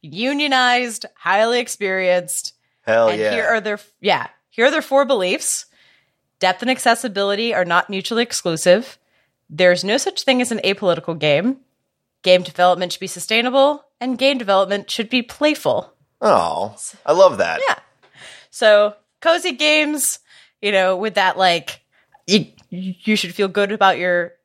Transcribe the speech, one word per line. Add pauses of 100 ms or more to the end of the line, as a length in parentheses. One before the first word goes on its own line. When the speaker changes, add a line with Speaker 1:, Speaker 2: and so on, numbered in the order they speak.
Speaker 1:
unionized,
highly
experienced. (280)
Speaker 2:
Hell
Speaker 1:
And
Speaker 2:
yeah.
Speaker 1:
here
are
their, (220)
yeah, (220)
here
are
their
four
beliefs. (760)
Depth
and
accessibility
are
not
mutually
exclusive. (500)
There's
no
such
thing
as
an
apolitical
game. (680)
Game
development
should
be
sustainable, (160)
and
game
development
should
be
playful. (280)
Speaker 2:
Oh, (320)
I
love
that.
Speaker 1:
Yeah. (760)
So (240)
cozy
games, (420)
you
know,
with
that,
like, (440)
you, (220)
you
should
feel
good
about
your (120)